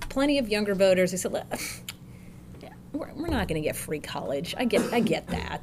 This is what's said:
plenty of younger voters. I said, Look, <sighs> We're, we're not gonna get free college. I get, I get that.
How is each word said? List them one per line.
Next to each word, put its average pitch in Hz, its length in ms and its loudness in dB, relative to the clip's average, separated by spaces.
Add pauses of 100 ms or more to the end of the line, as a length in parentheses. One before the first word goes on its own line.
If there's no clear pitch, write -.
plenty 277 280 4
of 247 100 2
younger 208 280 2
voters. 185 380 6
I 185 40 -2
said, - 160 -2
Look, - 180 -2
<sighs> - 1500 -12
We're, - 160 -8
we're 339 140 -6
not 254 200 0
gonna 160 140 0
get 127 140 0
free - 240 -4
college. 143 580 -4
I 254 80 2
get, 233 280 4
I 240 60 4
get 160 280 2
that. - 360 -4